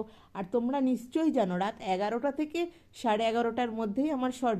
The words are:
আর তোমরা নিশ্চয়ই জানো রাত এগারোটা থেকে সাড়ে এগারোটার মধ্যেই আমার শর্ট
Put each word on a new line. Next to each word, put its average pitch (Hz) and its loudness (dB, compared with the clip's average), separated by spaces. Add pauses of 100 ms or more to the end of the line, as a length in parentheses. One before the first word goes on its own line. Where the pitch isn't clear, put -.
(340)
আর 190 -6 (100)
তোমরা 247 2 (120)
নিশ্চয়ই 302 0
জানো 180 2
রাত 220 -2 (180)
এগারোটা 226 0 (100)
থেকে 311 -2 (400)
সাড়ে 220 2
এগারোটার 233 0
মধ্যেই 226 0
আমার 254 -2
শর্ট 226 2